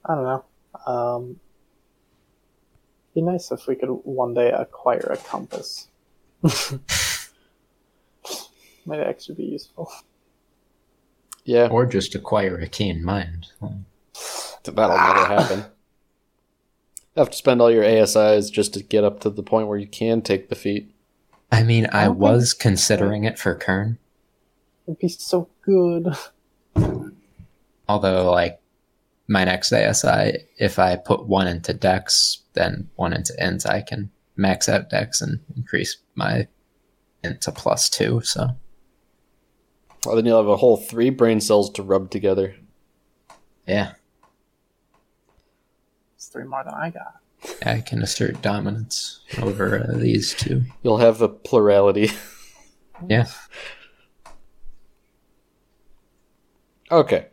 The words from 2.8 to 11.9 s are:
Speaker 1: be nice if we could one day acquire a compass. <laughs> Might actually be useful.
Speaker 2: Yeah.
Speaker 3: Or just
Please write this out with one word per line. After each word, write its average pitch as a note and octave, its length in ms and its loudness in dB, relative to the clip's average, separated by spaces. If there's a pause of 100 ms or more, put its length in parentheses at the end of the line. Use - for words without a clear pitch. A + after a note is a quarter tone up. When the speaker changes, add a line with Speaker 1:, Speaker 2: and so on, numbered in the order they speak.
Speaker 1:
be D#3+ 80 0
nice F3 280 -4
if B2 160 -8
we C3+ 80 -2
could C3 160 -6
one B2+ 440 -4
day A#2+ 160 2
acquire - 640 -2
a - 40 -4
compass. - 720 -12 (540)
<laughs> - 0 - (2500)
Might D3+ 140 -8
actually - 340 -8
be - 100 -10
useful. - 460 -12 (1500)
Speaker 2:
Yeah. A#2+ 240 4
Speaker 3:
Or A#2 160 2
just G2 300 -4